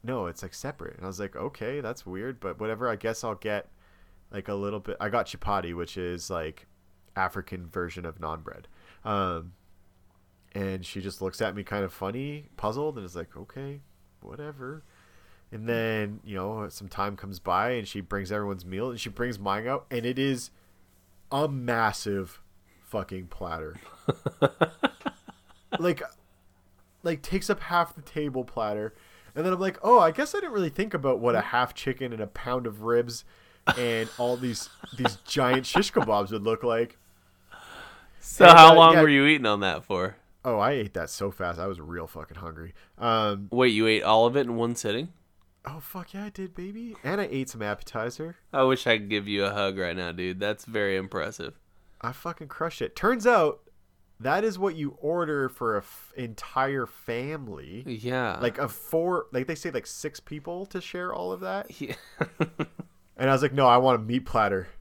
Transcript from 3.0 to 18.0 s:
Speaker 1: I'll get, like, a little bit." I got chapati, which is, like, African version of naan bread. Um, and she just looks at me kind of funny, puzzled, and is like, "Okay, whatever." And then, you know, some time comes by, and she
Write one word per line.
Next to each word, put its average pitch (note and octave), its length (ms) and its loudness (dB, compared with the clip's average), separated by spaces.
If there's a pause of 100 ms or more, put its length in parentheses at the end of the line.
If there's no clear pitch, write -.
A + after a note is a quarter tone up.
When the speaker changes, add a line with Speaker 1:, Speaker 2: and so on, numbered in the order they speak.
Speaker 1:
I'll A2+ 120 -6
get, G#2 340 -6 (600)
like, G2+ 180 -10
a G2+ 40 -4
little G2+ 280 -6
bit." G2+ 180 -10
I G#2+ 100 -4
got A2+ 180 -2
chapati, F#2+ 480 -4
which E2+ 220 -8
is, F2 320 -8
like, E2 380 -8 (480)
African F#2 520 -6
version F2 380 -8
of D#2+ 140 -12
naan D#2+ 240 -10
bread. - 240 -18 (380)
Um, F2+ 480 -4 (1000)
and F#2+ 320 -6
she - 160 -12
just F#2 200 -10
looks - 200 -6
at G2 140 -4
me G2+ 80 -10
kind G2+ 220 -6
of F2+ 80 -10
funny, C#3 640 -10
puzzled, C3+ 400 -6
and G2+ 80 -12
is F2 100 -16
like, F2 220 -12
"Okay, C#3 420 -14 (420)
whatever." D3 640 -16 (680)
And A2 140 -10
then, A2 580 -2
you G#2 100 -10
know, G#2 340 -6
some F#2+ 200 -16
time G2+ 260 -6
comes F#2+ 240 -14
by, G2 320 0
and A2+ 160 -4
she G2+ 140 -10